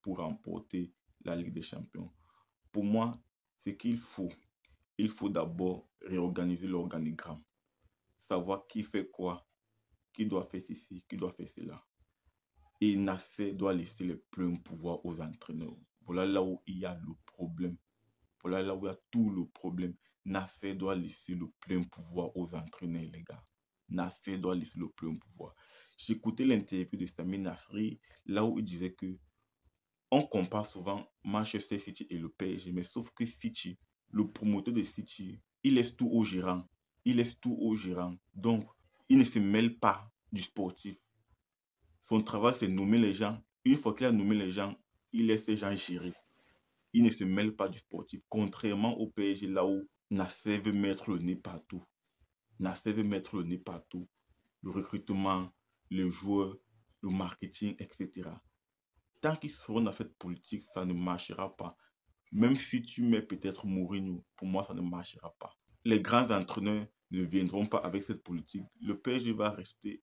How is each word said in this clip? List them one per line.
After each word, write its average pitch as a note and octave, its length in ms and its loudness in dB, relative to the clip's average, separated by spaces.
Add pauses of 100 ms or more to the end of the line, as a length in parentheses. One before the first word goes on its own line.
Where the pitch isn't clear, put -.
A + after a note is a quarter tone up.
pour F#2+ 140 -4
remporter F2 760 -6 (320)
la E2+ 120 -4
Ligue E2+ 160 -6
des E2 100 -6
Champions ? - 480 -12 (640)
Pour G#2 100 -2
moi, A2+ 300 4 (440)
ce - 140 -6
qu'il A#2 260 0
faut, G2 340 -6 (680)
il G#2+ 100 2
faut G#2 200 -4
d'abord F2 600 -2 (120)
réorganiser F2+ 640 0
l'organigramme, E2 760 -4 (760)
savoir F#2+ 500 -2
qui A2 160 -4
fait G2+ 260 -4
quoi, F2 380 -4 (680)
qui A2 140 0
doit F#2+ 180 0
faire F#2 160 -8
ceci, - 480 -12
qui F#2+ 80 -8
doit F#2+ 140 -2
faire F2+ 160 -12
cela. - 400 -14 (920)
Et G#2 160 6
Nasser G2 560 -2
doit F#2+ 220 2
laisser E2+ 280 -4
le F2 160 -2
plein F2 380 -2
pouvoir E2+ 500 -6
aux E2 140 -6
entraîneurs. D#2 560 -10 (240)
Voilà F#2 260 -2
là G2 160 4
où F#2 240 -2
il F#2 120 -6
y F2+ 60 -6
a F2+ 100 -4
le D#2+ 180 -10 (140)
problème. F2 500 -6 (680)
Voilà F#2 180 0
là F#2+ 140 -2
où F#2+ 120 -6
il - 20 -2
y - 20 -2
a F#2+ 80 -10 (140)
tout A2+ 180 4
le F2+ 160 -2
problème. F2+ 480 -4 (300)
Nasser F#2+ 500 -4
doit F#2+ 220 -2
laisser F2+ 400 -6
le E2+ 100 -6 (140)
plein F2+ 240 0
pouvoir E2+ 520 -6
aux F2 200 -4
entraîneurs, E2 560 -6
les E2 100 -16
gars. - 220 -18 (440)
Nasser F2+ 480 -4
doit F2+ 200 0
laisser E2+ 240 -6
le E2 80 -6
plein E2 260 -8
pouvoir. - 400 -16 (420)
J'écoutais A2+ 500 -2
l'interview F#2+ 500 2
de F2+ 80 -2
Sami F2 340 -4
Nasri, G2 640 -6 (240)
là G2+ 180 0
où A2+ 160 2
il A2 60 -2
disait F2+ 300 -6
que F#2 240 -8 (920)
on C#3 120 6
compare G#2 420 0
souvent G2 420 -8 (180)
Manchester G#2 540 -2
City - 300 -10
et F2+ 80 -8
le E2 140 -4
P F#2 240 -4
S F#2+ 80 -8
G, F2+ 100 -8
mais F2+ 120 -2
sauf - 260 -8
que - 160 -4
City, A#2 520 -6 (320)
le G#2 200 2
promoteur G#2 420 0
de A2+ 100 2
City, G2+ 560 -8 (240)
il C3+ 120 8
laisse A#2+ 200 6
tout B2 160 2
au A#2 140 6
gérant. F#2 420 0 (380)
Il A#2+ 120 6
laisse A#2+ 220 2
tout B2 220 0
au A2 140 4
gérant. F2+ 420 -2 (160)
Donc, G#2+ 320 2 (460)
il C3+ 80 12
ne B2+ 60 12
se A#2 160 4
mêle A2 380 6
pas - 320 2 (220)
du G3 80 0
sportif. - 560 -4 (1040)
Son A2 220 4
travail, G#2+ 340 4
c'est G#2 120 2
nommer G2 300 4
les G#2+ 140 6
gens. G#2+ 300 -2 (240)
Une C3+ 100 8
fois A#2 180 0
qu'il B2+ 120 0
a B2 60 6
nommé G#2 240 4
les F#2+ 160 0
gens, G2+ 220 -2 (380)
il A2+ 140 4
laisse A2 180 4
ces G#2+ 140 2
gens G2+ 180 0
gérer. F2+ 380 -6 (800)
Il A#2 80 10
ne A#2 80 10
se G#2+ 140 -2
mêle G#2 300 2
pas F#2+ 140 0
du F2+ 100 -8
sportif. - 520 -12
Contrairement A2+ 680 0
au A2 100 -2
P G2+ 240 0
S G2 80 -2
G, G2+ 80 -4
là F#2+ 180 2
où G2 160 2 (260)
Nasser G2+ 520 0
veut G#2 120 0
mettre G2+ 380 0
le F#2 80 0
nez F2+ 180 0
partout. F2+ 460 -12 (760)
Nasser F#2+ 360 -2
veut G#2+ 100 0
mettre G2+ 320 -2
le F#2+ 60 -2
nez F2 160 -4
partout. F2+ 500 -10 (540)
Le F#2+ 80 -8
recrutement, F#2+ 840 0 (400)
les F#2 160 2
joueurs, G2 480 0 (440)
le G2+ 80 -4
marketing, F#2 720 -4
et G2 100 -10
cetera. F2+ 480 -10 (840)
Tant D#3 140 2
qu'ils C3+ 160 -8
seront A2+ 300 -2
dans G#2+ 120 2
cette - 260 -8
politique, F2+ 440 -8
ça - 220 -6
ne F2+ 80 0
marchera F2+ 640 -4
pas. E2+ 200 -10 (540)
Même A#2+ 240 6
si B2 280 0
tu - 200 -4
mets A2+ 200 6
peut-être F#2+ 440 -6
Mourinho, F#2 580 -2 (120)
pour F#2+ 100 -8
moi, F#2+ 160 0
ça - 100 -6
ne F#2 100 -4
marchera F2 580 -8
pas. - 160 -14 (280)
Les A2 160 8
grands A#2+ 300 6
entraîneurs G#2 560 0 (240)
ne F#2 140 0
viendront F#2 420 2
pas G#2 120 0
avec G2 260 -2
cette F#2+ 180 -8
politique. F2 400 -8 (180)
Le G2+ 200 -4
P B2+ 160 0
S A#2+ 80 0
G A#2 80 0
va G#2+ 180 2
rester G2+ 520 -10